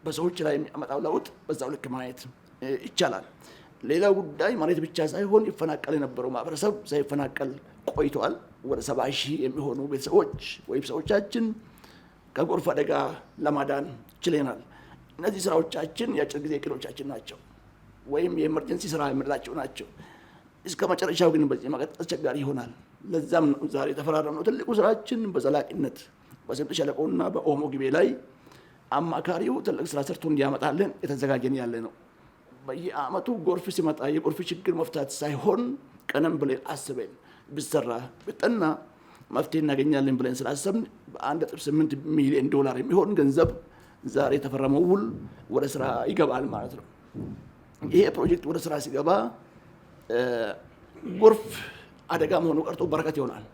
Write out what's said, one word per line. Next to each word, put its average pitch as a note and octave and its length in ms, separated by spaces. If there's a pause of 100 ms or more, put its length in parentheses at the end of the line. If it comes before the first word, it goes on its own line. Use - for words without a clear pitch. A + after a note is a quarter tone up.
በሰዎች D#3+ 400
ላይ D3+ 140
የሚያመጣው D3 460
ለውጥ - 260 (140)
በዛው B2 300
ልክ C#3+ 180
ማየት፣ B2+ 320 (420)
እ፣ C3 80 (100)
ይቻላል። A#2 440 (580)
ሌላው F3 320
ጉዳይ F3 400
መሬት E3 260
ብቻ D#3+ 180 (100)
ሳይሆን G3+ 360
ይፈናቀል D#3 500
የነበረው B2+ 360
ማህበረሰብ D#3 440 (120)
ሳይፈናቀል C#3+ 640 (360)
ቆይተዋል። C#3+ 480 (300)
ወደ B2 160
ሰባ B2+ 200 (100)
ሺህ C#3 280
የሚሆኑ C3 480
ቤተሰቦች D3 500 (280)
ወይም C3+ 200
ሰዎቻችን G3+ 600 (920)
ከጎርፍ E3 340
አደጋ D3+ 240 (460)
ለማዳን C#3+ 480 (320)
ችለናል። D3 420 (540)
እነዚህ F#3+ 280
ስራዎቻችን E3 720
የአጭር D3 280
ጊዜ D3+ 140
እቅዶቻችን C#3 540
ናቸው A#2+ 300 (680)
ወይም E3 280
የኤመርጀንሲ D#3 520
ስራ D#3 180
የምንላቸው C3+ 500
ናቸው። C#3 320 (800)
እስከ F#3 220
መጨረሻው F3+ 440
ግን D#3 140
በዚህ C3 260
መቀጠል D3 280
አስቸጋሪ D#3 400
ይሆናል። C3+ 320 (340)
ለዛም D#3 420
ነው C#3 220
ዛሬ C#3 200
የተፈራረምነው D3+ 560
ትልቁ A#3 300
ስራችን A3 540
በዘላቂነት C#3+ 680 (440)
በስምጥ - 320
ሸለቆና D#3 560
በኦሞ D3 380
ግቤ C3 220
ላይ F3 180 (840)
አማካሪው E3+ 720
ትልቅ G3 260
ስራ D3 160
ሰርቶ D#3+ 240
እንዲያመጣልን C#3+ 720
የተዘጋጀን C3+ 580
ያለ A#2+ 240
ነው። A2+ 120 (680)
በየዓመቱ C#3+ 680 (120)
ጎርፍ F3 280
ሲመጣ D#3+ 400
የጎርፍ D#3 360
ችግር F3 300
መፍታት D#3+ 380
ሳይሆን D3 500 (460)
ቀደም D#3+ 280
ብለን C3+ 300
አስበን B2 460 (360)
ብሰራ C#3+ 420 (300)
ብጠና A#3 420 (680)
መፍትሄ D#3+ 300
እናገኛለን C#3 560
ብለን B2+ 180
ስላሰብን C#3 440 (300)
በአንድ C#3+ 320
ነጥብ - 200
ስምንት D3+ 320 (180)
ሚሊዮን C#3+ 380
ዶላር C3+ 300
የሚሆን E3 360
ገንዘብ D#3+ 360 (540)
ዛሬ C3 280
የተፈረመው C#3 520
ውል G3 200 (460)
ወደ C3 180
ስራ C3+ 160 (220)
ይገባል C3+ 400
ማለት A#2 280
ነው። B2+ 100 (1000)
ይሄ D3+ 280
ፕሮጀክት E3 360
ወደ E3 120
ስራ D#3+ 200
ሲገባ፣ C#3+ 300 (1040)
እ፣ A#2+ 100 (840)
ጎርፍ G#3+ 420 (640)
አደጋ D#3 300
መሆኑ D#3+ 240
ቀርቶ D#3+ 240
በረከት D#3 300
ይሆናል። B2 380